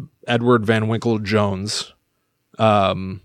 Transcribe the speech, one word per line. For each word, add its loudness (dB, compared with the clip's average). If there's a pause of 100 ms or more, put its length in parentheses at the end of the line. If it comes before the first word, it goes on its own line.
(260)
Edward 2
Van 0
Winkle 0
Jones, -2 (680)
um, 0